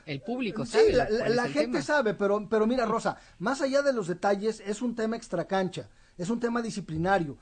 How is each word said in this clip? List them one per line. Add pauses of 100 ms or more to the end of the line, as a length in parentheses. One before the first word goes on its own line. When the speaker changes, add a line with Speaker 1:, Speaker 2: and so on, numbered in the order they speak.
Speaker 1:
el
público
Speaker 2:
Sí,
Speaker 1:
sabe
Speaker 2:
la,
Speaker 1:
cuál
Speaker 2:
la,
Speaker 1:
es
Speaker 2:
la
Speaker 1:
el
Speaker 2:
gente
Speaker 1:
tema.
Speaker 2:
sabe,
pero,
pero
mira,
Rosa, (240)
más
allá
de
los
detalles,
es
un
tema
extracancha. (300)
Es
un
tema
disciplinario.